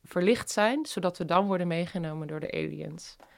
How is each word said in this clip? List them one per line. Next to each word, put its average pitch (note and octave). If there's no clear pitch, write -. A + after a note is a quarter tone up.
verlicht G3
zijn, B3+
zodat F3+
we -
dan F3
worden F3+
meegenomen E3
door D#3
de -
aliens. D#3